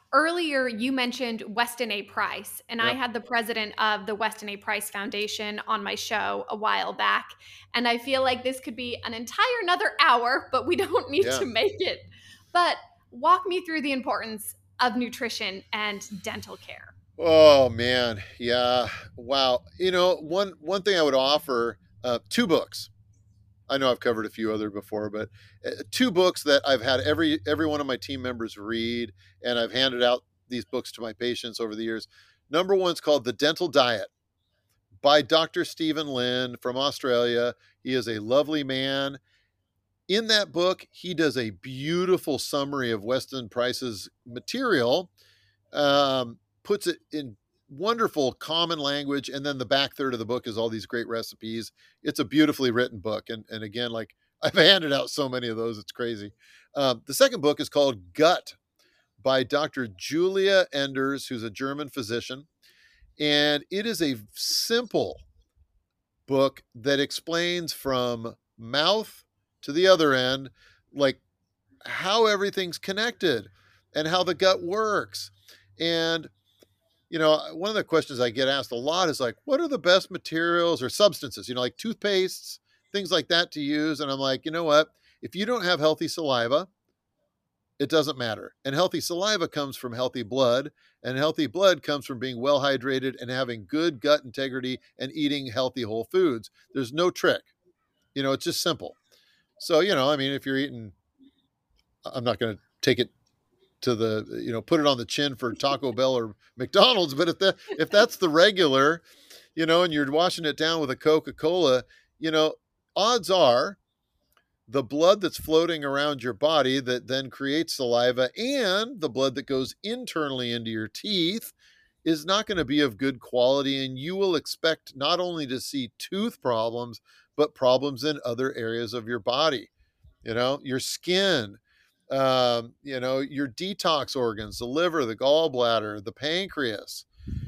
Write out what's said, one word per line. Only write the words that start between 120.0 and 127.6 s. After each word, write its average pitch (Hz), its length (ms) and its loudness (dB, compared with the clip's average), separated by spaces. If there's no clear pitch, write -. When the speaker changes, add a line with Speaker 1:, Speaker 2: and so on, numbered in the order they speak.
Speaker 2:
into 117 200 -6
your 110 160 -6
teeth 190 640 -4
is 160 200 0
not 202 220 0
gonna 175 180 -2
be 147 160 0
of 120 160 0
good 135 220 -2
quality. 135 680 2
And 131 140 -10
you 165 160 -8
will 190 200 0
expect - 600 -4
not 151 240 0
only 170 280 -4
to 127 140 -6
see 127 380 -6
tooth 208 420 -6
problems, 117 600 -4
but 151 200 2
problems 131 480 2